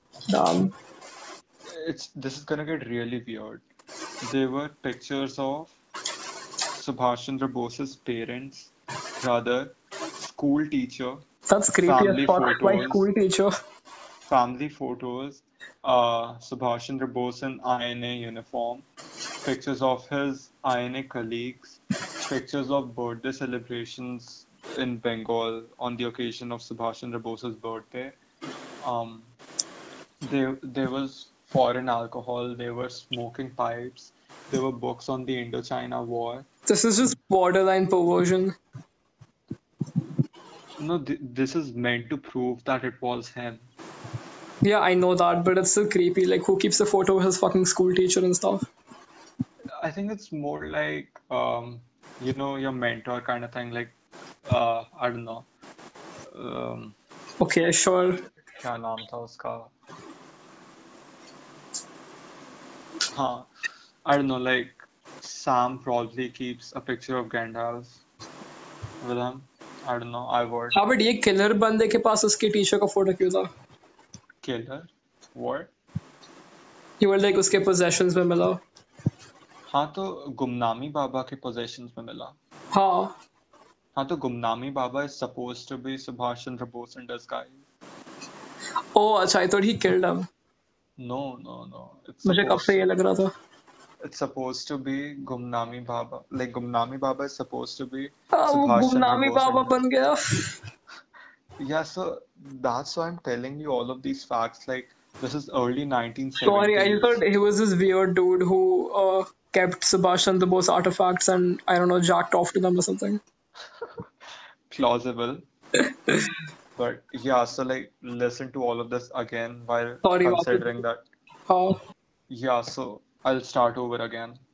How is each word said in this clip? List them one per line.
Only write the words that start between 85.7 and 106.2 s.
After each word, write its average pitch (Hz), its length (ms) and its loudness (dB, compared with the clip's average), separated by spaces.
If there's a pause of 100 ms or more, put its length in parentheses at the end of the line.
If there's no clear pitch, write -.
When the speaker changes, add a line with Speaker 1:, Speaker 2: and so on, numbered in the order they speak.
Speaker 2:
be 135 280 -8
Subhash 120 400 -6
Chandra 123 220 -8 (100)
Bose 120 200 -16
in 123 100 -16
disguise। 123 400 -10 (1500)
Speaker 1:
Oh, 214 220 6
अच्छा, 185 220 4
I 180 80 4
thought 196 160 2
he 214 140 2
killed 185 280 2
him। 175 220 -2 (680)
Speaker 2:
No, 127 460 -8
no, 120 220 -16
no। 123 180 -18 (240)
It's - 200 -10
Speaker 1:
मुझे 190 160 6
कब - 60 2
Speaker 2:
supposed - 160 2
Speaker 1:
से 196 120 6
ये 185 60 2
Speaker 2:
to, 185 60 4
Speaker 1:
लग 185 100 2
रहा 185 140 4
था। 185 180 2 (760)
Speaker 2:
it's - 140 -16
supposed 127 480 -6
to 143 100 -4
be 135 200 -6 (320)
गुमनामी 120 580 -6
बाबा। 117 340 -8 (180)
Like, 123 120 -6
गुमनामी 120 460 -2
बाबा 135 280 -2
is 139 160 -10
supposed 123 360 -10
to 135 80 -8
be 135 220 -8 (260)
Speaker 1:
हाँ, - 140 4
वो 285 200 4
Speaker 2:
Subhash - 140 6
Chandra 254 80 4
Speaker 1:
गुमनामी 254 400 4
Speaker 2:
Bose 262 80 2
Speaker 1:
बाबा 262 260 4
Speaker 2:
in 254 60 -2
Speaker 1:
बन 254 200 2
गया। 269 260 4 (1500)
Speaker 2:
Yeah, 156 140 0
so 170 380 -8 (400)
that's 123 360 -2
why 165 100 -2
I'm 175 120 -8 (100)
telling 127 300 -4
you 151 180 -6
all 123 140 -2
of 131 100 -10
these 135 220 -6
facts। 113 440 -4
Like, 127 220 -6 (320)
this 127 180 -4
is 139 100 -10 (140)
early 127 220 0
nineteen 127 460 -2